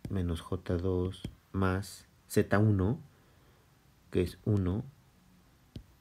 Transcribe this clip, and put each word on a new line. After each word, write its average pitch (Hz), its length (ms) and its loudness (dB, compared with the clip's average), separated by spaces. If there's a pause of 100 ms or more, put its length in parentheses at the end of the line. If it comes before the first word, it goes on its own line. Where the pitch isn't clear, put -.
menos 87 320 -2
J 90 360 -4
dos 90 460 -2 (300)
más 95 540 -2 (220)
Z 101 300 2
uno, 104 420 2 (1080)
que 95 120 2
es - 220 -4
uno 101 400 2 (1160)